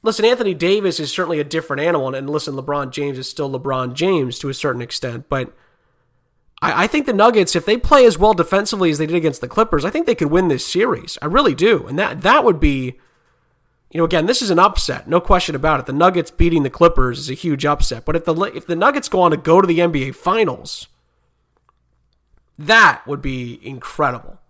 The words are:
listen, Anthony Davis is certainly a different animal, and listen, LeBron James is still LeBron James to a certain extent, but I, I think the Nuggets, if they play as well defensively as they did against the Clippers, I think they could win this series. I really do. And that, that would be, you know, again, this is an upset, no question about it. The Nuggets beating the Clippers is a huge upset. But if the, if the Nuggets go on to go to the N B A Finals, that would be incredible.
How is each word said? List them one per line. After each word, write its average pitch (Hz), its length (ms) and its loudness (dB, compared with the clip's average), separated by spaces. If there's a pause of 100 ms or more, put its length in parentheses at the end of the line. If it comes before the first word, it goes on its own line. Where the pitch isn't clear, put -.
listen, 220 220 -2
Anthony 233 300 2
Davis 180 480 0
is 139 100 -6
certainly 165 300 -2
a - 20 -2
different 147 380 -6
animal, 143 340 -2
and 135 140 -8
listen, 147 260 -4
LeBron 139 360 -6
James 143 260 -6
is 131 120 -10
still 139 200 -6
LeBron 131 460 -6
James 151 440 -2
to 143 80 -8
a 135 60 -6
certain 127 280 -4
extent, 123 460 -8
but 131 260 -6 (1080)
I, - 240 2
I - 20 -4
think 294 180 -2
the 254 60 -2
Nuggets, 214 420 4
if 170 120 -2
they 208 100 2
play 254 300 4
as 180 120 4
well 214 160 4
defensively 190 560 0
as 147 80 -2
they 156 80 -2
did 165 120 -2
against 156 240 -2
the 127 80 -10
Clippers, 202 340 0
I 185 60 -2
think 330 160 -2
they 247 100 2
could 147 160 -2
win 180 160 2
this 131 180 -2
series. - 560 -2
I - 40 -10
really 202 280 2
do. 190 320 0
And 143 140 -6
that, - 220 -6
that 247 240 4
would 165 160 2
be, 135 360 0 (960)
you 160 60 -6
know, 170 80 4
again, 160 200 2
this 240 160 0
is 214 80 -4
an 170 80 2
upset, - 520 0
no 170 100 2
question 175 340 2
about 143 280 0
it. - 40 -12
The 135 80 -8
Nuggets 175 380 2
beating 165 320 2
the 131 60 -2
Clippers 127 500 2
is 127 100 -10
a 131 40 -8
huge 143 320 -4
upset. 143 400 0
But 156 100 -2
if 165 80 -2
the, 165 100 -2 (220)
if 147 100 -12
the 170 120 -4
Nuggets 269 320 0
go 190 120 4
on 170 100 6
to 147 60 0
go 165 220 4
to 190 80 4
the 170 140 2
N 170 100 2
B 135 160 -2
A 131 60 -10
Finals, - 720 -4 (1700)
that 175 520 4
would 139 140 -6
be 127 420 -8
incredible. 123 760 -6 (100)